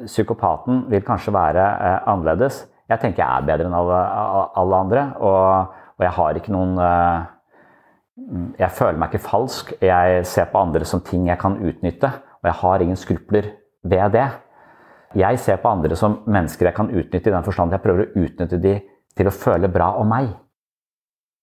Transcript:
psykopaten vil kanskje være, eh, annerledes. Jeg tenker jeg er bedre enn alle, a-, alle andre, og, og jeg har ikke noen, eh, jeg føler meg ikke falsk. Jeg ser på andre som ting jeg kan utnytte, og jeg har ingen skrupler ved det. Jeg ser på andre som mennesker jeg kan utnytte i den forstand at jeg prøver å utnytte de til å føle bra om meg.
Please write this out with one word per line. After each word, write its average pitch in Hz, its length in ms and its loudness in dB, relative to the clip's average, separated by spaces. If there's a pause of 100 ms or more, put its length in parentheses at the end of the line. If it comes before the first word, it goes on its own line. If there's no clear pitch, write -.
psykopaten 110 800 -2
vil 98 160 0
kanskje 104 300 -2
være, 85 260 2
eh, 98 380 0 (100)
annerledes. 95 560 0 (240)
Jeg 113 140 0
tenker 95 180 0
jeg 69 80 0
er 65 160 0
bedre 80 240 0
enn 87 80 -2
alle, 90 240 2
a-, 98 540 -2
alle 95 300 2
andre, 127 200 2 (140)
og, 95 580 2 (220)
og 92 80 2
jeg 87 100 -2
har 82 220 0
ikke 98 160 -6
noen, 92 240 0
eh, 85 440 2 (1400)
jeg 92 160 -6
føler 90 160 2
meg 80 160 -4
ikke - 160 -6
falsk. 127 520 -4
Jeg 90 440 4
ser 87 240 0
på - 120 2
andre 80 240 0
som 92 160 -4
ting 92 260 -2
jeg 87 100 0
kan 98 200 -2
utnytte, 90 520 -2
og - 400 -6
jeg - 140 -4
har 92 180 2
ingen 90 160 0
skrupler 101 560 -2 (300)
ved 95 280 2
det. 127 180 2 (880)
Jeg 104 240 2
ser 98 180 0
på 120 120 0
andre 82 260 0
som 107 300 0
mennesker 90 400 0
jeg 87 120 0
kan 107 120 0
utnytte 92 400 -2
i 98 40 2
den 85 120 -2
forstand 92 280 0
at 95 40 -2
jeg - 80 -4
prøver 95 220 2
å 90 180 0
utnytte 87 360 -4
de 98 180 2 (400)
til 98 100 4
å 95 60 -6
føle 95 360 2
bra 87 280 2
om 107 100 2
meg. 117 220 0 (1120)